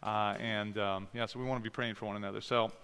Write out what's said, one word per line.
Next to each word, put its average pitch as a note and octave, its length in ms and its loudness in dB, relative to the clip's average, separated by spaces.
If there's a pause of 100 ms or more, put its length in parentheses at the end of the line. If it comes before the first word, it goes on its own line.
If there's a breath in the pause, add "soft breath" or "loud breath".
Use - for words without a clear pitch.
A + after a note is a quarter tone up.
Uh, G#2+ 360 2
and, G#2+ 380 0
um, G2 380 0
yeah, A#2+ 100 0
so A#2 140 -6
we B2+ 80 -2
wanna B2+ 140 0
be A2 100 -4
praying A#2 240 -2
for A2 100 -8
one G#2 120 -2
another. G2+ 260 -4
So, A#2 280 4 (140)